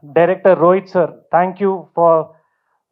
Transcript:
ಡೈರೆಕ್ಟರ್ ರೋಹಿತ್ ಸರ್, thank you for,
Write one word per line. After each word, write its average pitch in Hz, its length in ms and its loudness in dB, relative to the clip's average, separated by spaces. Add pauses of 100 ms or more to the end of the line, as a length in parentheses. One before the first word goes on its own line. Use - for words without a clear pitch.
(120)
ಡೈರೆಕ್ಟರ್ 175 460 0
ರೋಹಿತ್ 185 300 0
ಸರ್, 165 220 -2
thank 185 520 -4
you 196 120 -2
for, 165 500 -2 (680)